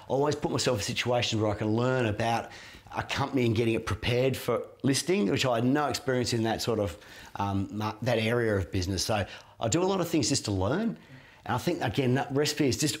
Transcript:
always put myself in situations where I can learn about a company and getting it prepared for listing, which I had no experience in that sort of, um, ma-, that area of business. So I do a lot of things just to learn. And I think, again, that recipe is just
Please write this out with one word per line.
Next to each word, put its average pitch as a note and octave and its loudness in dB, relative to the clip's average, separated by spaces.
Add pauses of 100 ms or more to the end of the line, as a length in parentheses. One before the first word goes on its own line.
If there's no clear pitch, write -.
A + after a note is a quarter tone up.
always C#3+ 0
put D3 -4
myself B2+ 0
in F#2+ -4
situations A#2+ 0
where G#2+ 2
I G#2 -2
can G#2+ 0
learn B2+ 2
about A2+ 0 (460)
a A2+ -4
company C3+ 0
and A2+ 2
getting A2+ 2
it A2 -2
prepared A#2+ 0
for - -2 (200)
listing, F3+ 2
which C#3 0
I B2 2
had A#2 0
no C#3+ 2
experience B2 0
in A2+ 0
that A2+ 0
sort A2 0
of, G2+ -2 (380)
um, G2 0
ma-, G#2+ -4
that A#2+ 2
area A2 2
of F#2 -2
business. F#2 0
So G#2 0 (360)
I A#2+ 0
do D3+ 4
a F3+ 2
lot F#3+ 2
of E3+ 0
things D#3 2
just B2+ 0
to A2 -2
learn. B2 0 (500)
And - -2
I B2 0
think, - -2
again, B2+ 2
that C3+ 0
recipe C#3+ 2
is A2 2
just - 0